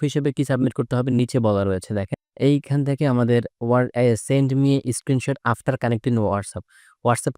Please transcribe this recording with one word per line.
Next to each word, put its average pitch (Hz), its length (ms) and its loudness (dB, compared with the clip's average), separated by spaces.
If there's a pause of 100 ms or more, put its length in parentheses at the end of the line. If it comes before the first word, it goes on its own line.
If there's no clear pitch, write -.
হিসেবে 143 280 -2
কি 143 140 -2
সাবমিট 127 280 0
করতে 127 220 -4
হবে, 127 160 0
নিচে 123 280 0
বলা 104 240 2
রয়েছে 95 300 -2
দেখেন। 98 260 -4 (160)
এইখান 139 500 0
থেকে 139 220 0
আমাদের 120 340 2 (200)
ওয়ার-, 123 320 2
এ, 120 220 2 (120)
send 135 260 2
me 139 240 2
a 127 140 -4
screenshot 135 460 -2 (100)
after 120 300 -2
connecting 117 400 0
WhatsApp। 101 460 -2 (420)
WhatsApp 120 320 -2